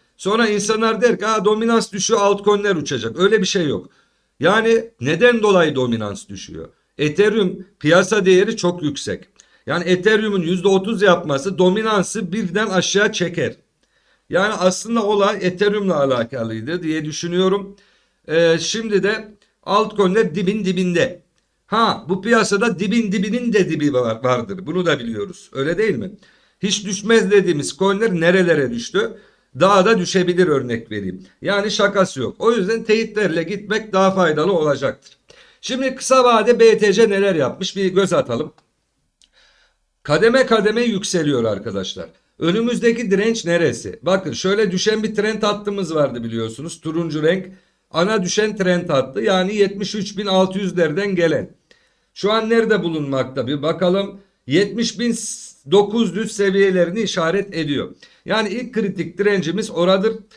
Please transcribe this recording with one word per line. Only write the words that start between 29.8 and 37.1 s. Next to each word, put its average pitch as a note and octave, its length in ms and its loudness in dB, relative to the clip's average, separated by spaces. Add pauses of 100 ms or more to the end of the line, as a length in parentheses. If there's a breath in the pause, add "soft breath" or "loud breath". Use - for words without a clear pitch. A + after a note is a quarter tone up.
da A3 140 4
düşebilir, F3+ 480 0
örnek A#2+ 440 -2
vereyim. F#2+ 360 -8 (160 loud breath)
Yani G3+ 280 -2
şakası G3+ 500 0
yok. A2 180 -6
O A3+ 140 2
yüzden A3+ 320 -2
teyitlerle G#3+ 580 0
gitmek G#3 500 -6
daha F#3+ 180 4
faydalı F#3 420 0
olacaktır. C#3+ 640 -2 (440 soft breath)
Şimdi B3+ 340 -4
kısa C4 300 2
vade A3+ 360 4
B A3+ 180 8
T G#3 140 4
C A3 180 4